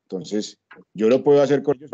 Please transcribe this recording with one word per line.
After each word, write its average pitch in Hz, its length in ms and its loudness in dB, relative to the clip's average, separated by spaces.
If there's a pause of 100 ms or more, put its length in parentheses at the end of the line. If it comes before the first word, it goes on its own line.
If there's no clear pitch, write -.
Entonces, 98 560 -8 (340)
yo 107 160 0
lo 131 140 2
puedo 143 180 4
hacer 135 220 0
con 143 140 -2
ellos. 139 160 -20